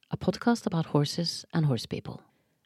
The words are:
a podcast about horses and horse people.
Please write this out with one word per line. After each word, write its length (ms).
a 80
podcast 480
about 220
horses 680
and 120
horse 200
people. 360